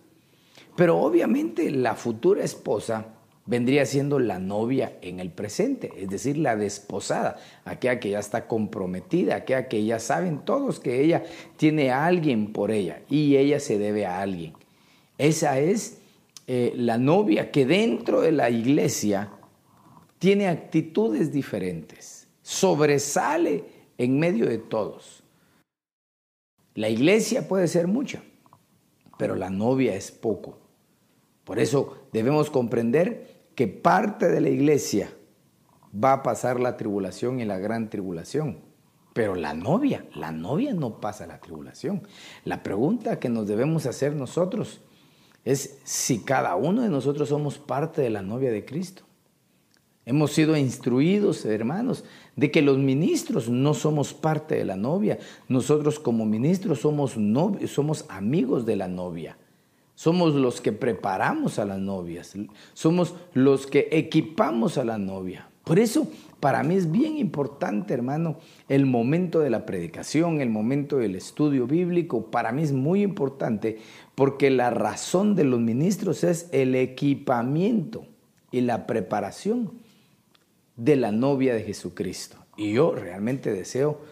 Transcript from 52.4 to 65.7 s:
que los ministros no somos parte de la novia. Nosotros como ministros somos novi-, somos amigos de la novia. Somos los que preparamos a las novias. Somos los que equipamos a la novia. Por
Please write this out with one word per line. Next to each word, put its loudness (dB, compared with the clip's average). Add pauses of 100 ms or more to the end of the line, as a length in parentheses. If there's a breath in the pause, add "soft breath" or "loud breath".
que 4
los 6
ministros 0
no 2
somos 0
parte -2
de -2
la -4
novia. -2 (260 loud breath)
Nosotros 2
como 0
ministros 0
somos 0
novi-, 0
somos -2
amigos 0
de 0
la -4
novia. -8 (580 soft breath)
Somos 4
los 2
que 0
preparamos -2
a 0
las -4
novias. -8 (400 loud breath)
Somos 2 (180)
los 4
que 2
equipamos 0
a 0
la -4
novia. -8 (160)
Por 2